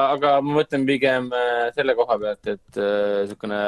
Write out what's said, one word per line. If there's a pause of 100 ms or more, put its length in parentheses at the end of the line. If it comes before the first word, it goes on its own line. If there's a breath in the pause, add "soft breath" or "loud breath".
(140)
aga
ma
mõtlen
pigem,
äh, (140)
selle
koha
pealt,
et,
äh,
sihukene